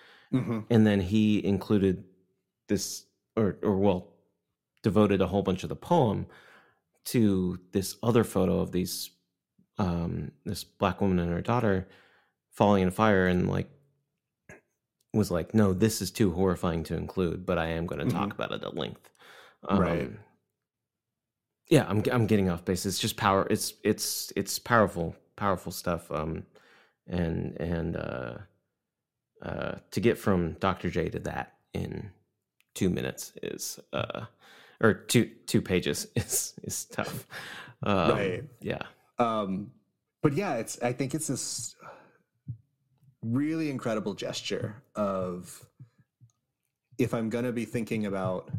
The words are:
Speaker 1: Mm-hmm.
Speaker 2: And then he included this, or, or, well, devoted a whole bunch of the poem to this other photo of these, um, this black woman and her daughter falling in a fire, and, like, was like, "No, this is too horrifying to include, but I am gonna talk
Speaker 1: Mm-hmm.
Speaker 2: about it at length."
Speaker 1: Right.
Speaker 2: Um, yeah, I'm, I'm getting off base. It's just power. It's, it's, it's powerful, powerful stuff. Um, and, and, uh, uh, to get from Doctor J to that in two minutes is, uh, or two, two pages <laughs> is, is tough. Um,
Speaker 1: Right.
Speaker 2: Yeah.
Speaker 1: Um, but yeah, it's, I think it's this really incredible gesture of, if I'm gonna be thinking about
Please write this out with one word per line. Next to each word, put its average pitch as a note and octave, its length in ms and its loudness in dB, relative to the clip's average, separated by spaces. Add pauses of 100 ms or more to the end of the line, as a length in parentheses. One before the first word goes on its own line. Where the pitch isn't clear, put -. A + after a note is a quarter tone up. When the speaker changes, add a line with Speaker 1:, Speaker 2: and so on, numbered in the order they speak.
(340)
Speaker 1:
Mm-hmm. A#2+ 260 0 (100)
Speaker 2:
And A2+ 180 8
then G2+ 140 4
he G#2 420 4
included F#2+ 600 2 (640)
this, - 380 -4 (300)
or, G#2+ 280 2
or, G2+ 140 2
well, F#2+ 360 0 (720)
devoted G2+ 380 6
a F2+ 60 2
whole F#2+ 140 2
bunch F#2 220 0
of D#2+ 60 -6
the D#2+ 60 -8
poem G#2 520 2 (800)
to F#2+ 540 2 (120)
this - 320 -2
other A#2 200 4
photo F#2 360 0
of F2 120 -2
these, - 380 -4 (680)
um, E2+ 540 -2 (140)
this F#2 180 -8
black - 380 0
woman F#2 180 2
and E2+ 140 0
her F2 80 -2
daughter G#2 460 0 (640)
falling G2+ 320 6
in F#2 40 4
a F2+ 40 0
fire, G2+ 360 4
and, F2+ 220 2
like, F#2+ 180 -2 (1500)
was G#2 180 2
like, E2 240 -2
"No, G#2 180 6
this A2 300 2
is F#2 80 -4
too G2+ 200 2
horrifying F2 520 0
to E2+ 120 -6
include, E2+ 500 -4
but F2 120 0
I E2 120 0
am E2 180 -2
gonna C#2+ 180 -4
talk D#2+ 240 0
Speaker 1:
Mm-hmm. - 20 -8 (100)
Speaker 2:
about G#1 100 -4
it G#1 120 -8
at G#1 140 -8
length." - 320 -8 (600)
Speaker 1:
Right. F2 340 2
Speaker 2:
Um, C2 160 -10 (1500)
yeah, D3 200 6
I'm, G#2 220 0
I'm A#2+ 160 2
getting G2 220 4
off F2 140 -2
base. F2+ 220 -2
It's F#2+ 140 -2
just - 180 -4
power. G3 320 4
It's, - 240 -2 (100)
it's, - 520 -2
it's - 240 -4
powerful, F#2 560 2 (200)
powerful F#2+ 360 -2
stuff. E2+ 400 -4
Um, D#2+ 340 -6 (600)
and, F2 520 -2
and, E2 380 -4
uh, B1+ 360 -8 (1080)
uh, - 340 -6 (160)
to - 80 -4
get G#2+ 180 4
from F2 360 2
Doctor F#2 360 -2
J E2+ 200 -2
to - 100 -6
that - 340 -8 (200)
in - 380 -8 (640)
two F#2+ 140 0
minutes - 440 -4 (100)
is, - 360 -8 (140)
uh, - 320 -6 (560)
or A2 120 6
two, - 360 2 (180)
two G#2+ 140 2
pages F2 500 -2
<laughs> - 40 -4
is, - 380 -4 (100)
is - 220 -8
tough. - 400 -8 (580)
Um, F#2 280 2
Speaker 1:
Right. F2+ 320 -2 (180)
Speaker 2:
Yeah. - 200 -6 (360)
Speaker 1:
Um, G#2 540 -2 (500)
but D3 120 4
yeah, E3+ 220 -2
it's, - 260 -8
I B2 120 2
think C3 220 -4
it's D3+ 120 -4
this - 480 -8 (1500)
really D3 480 0
incredible A2 440 -4
gesture - 680 -6 (140)
of, F#2 680 -4 (1300)
if A#2+ 160 0
I'm A2+ 160 -2
gonna A#2+ 220 -4
be A2+ 140 -4
thinking A2 400 -4
about F#2 540 -4